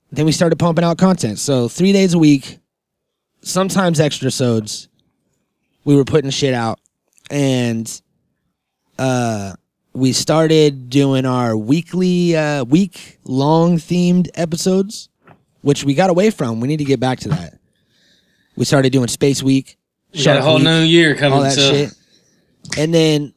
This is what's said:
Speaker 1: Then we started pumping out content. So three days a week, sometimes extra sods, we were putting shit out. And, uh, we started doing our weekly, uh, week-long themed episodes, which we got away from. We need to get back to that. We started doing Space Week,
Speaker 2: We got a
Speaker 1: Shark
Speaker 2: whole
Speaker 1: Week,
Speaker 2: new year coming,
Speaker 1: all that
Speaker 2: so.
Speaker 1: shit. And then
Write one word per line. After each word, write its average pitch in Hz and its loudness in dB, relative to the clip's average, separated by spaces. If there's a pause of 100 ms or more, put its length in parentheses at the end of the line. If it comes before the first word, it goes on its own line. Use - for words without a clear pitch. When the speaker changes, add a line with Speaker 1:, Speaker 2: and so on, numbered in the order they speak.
(100)
Speaker 1:
Then 151 -2
we 156 2
started 165 0
pumping 170 0
out 170 0
content. 165 0
So 123 -2
three 190 0
days 190 4
a 175 2
week, 147 2 (840)
sometimes 185 -2
extra 139 -2
sods, 113 -4 (960)
we 147 2
were 139 4
putting 135 0
shit 135 -2
out. 117 -4 (520)
And, 123 -2 (960)
uh, 117 -4 (400)
we 127 0
started 151 2
doing 135 2
our 123 0
weekly, 170 0
uh, 147 -2
week-long 165 0
themed 175 0
episodes, 185 -4 (540)
which 139 0
we 139 0
got 185 2
away 185 2
from. 117 -6
We 123 -4
need 156 -2
to 147 -4
get 135 0
back 127 -2
to 104 -10
that. - -6 (1000)
We 123 -2
started 135 0
doing 127 0
Space 139 -2
Week, 135 -2 (360)
Speaker 2:
We - -14
got 156 4
a - 4
Speaker 1:
Shark 131 -2
Speaker 2:
whole 156 4
Speaker 1:
Week, 156 4
Speaker 2:
new 160 2
year 160 4
coming, 139 2
Speaker 1:
all 139 2
that 139 0
Speaker 2:
so. 139 2
Speaker 1:
shit. 143 -2 (840)
And 156 -2
then 151 0